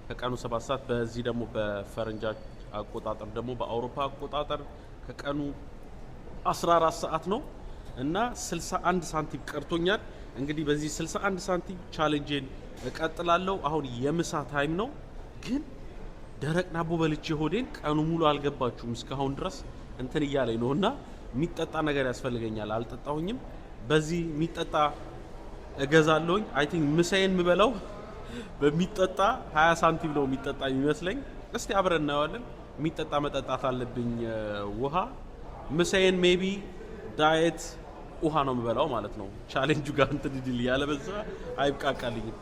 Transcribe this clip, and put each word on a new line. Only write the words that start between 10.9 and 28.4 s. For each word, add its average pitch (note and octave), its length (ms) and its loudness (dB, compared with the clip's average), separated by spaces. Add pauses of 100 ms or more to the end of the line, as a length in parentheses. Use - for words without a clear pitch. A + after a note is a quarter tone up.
ስልሳ E3 300 -6
አንድ F#3+ 180 0
ሳንቲም F3+ 380 -2 (140)
ቻሌንጅን D3 540 0 (400)
እቀጥላለሁ። E3+ 800 2
አሁን D3 220 0 (120)
የምሳ D#3 480 0
ታይም D3 300 0
ነው፣ A3 140 0 (520)
ግን C4 200 -2 (760)
ደረቅ E3 300 2
ዳቦ E3 280 0
በልቼ D#3+ 360 2
ሆዴን D#3 400 0
ቀኑ D3+ 300 0
ሙሉ E3 220 2
አልገባችሁም። C3+ 680 2
እስካሁን C3+ 400 -2
ድረስ D#3 240 -6 (420)
እንትን C3+ 240 0
እያለኝ C3+ 360 2
ነው A#2+ 120 2
እና F3+ 140 4 (460)
የሚጠጣ E3 500 -2
ነገር C#3+ 240 2
ያስፈልገኛል። A2+ 680 -2
አልጠጣሁኝም። D3 680 -4 (480)
በዚህ D#3 380 4
የሚጠጣ E3 500 -2 (1040)
እገዛለሁኝ። D#3+ 680 6 (100)
አይ C#3 140 4
ቲንክ D#3+ 240 2
ምሳዬን F#3+ 400 6
የምበላው F3+ 400 6 (840)